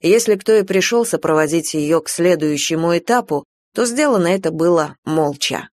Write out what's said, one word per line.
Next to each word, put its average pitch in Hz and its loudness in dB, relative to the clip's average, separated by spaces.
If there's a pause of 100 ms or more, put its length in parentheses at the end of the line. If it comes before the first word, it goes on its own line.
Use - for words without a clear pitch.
Если 214 2
кто 220 0
и 214 4
пришел 196 0
сопроводить 156 0
ее 156 0
к 160 -14
следующему 165 0
этапу, 226 -2 (300)
то 226 0
сделано 240 0
это 185 0
было 160 0
молча. 147 -4 (100)